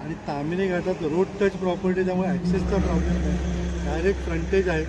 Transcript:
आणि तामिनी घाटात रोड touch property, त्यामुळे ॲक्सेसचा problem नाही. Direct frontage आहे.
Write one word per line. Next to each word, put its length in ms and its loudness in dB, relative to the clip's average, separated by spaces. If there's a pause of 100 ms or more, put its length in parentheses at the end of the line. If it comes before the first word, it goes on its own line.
आणि 100 -6
तामिनी 540 -2
घाटात 320 0
रोड 260 2 (140)
touch 120 4
property, 520 0
त्यामुळे 240 0
ॲक्सेसचा 500 0
problem 340 2
नाही. 460 0 (280)
Direct 340 0
frontage 480 0
आहे. 200 0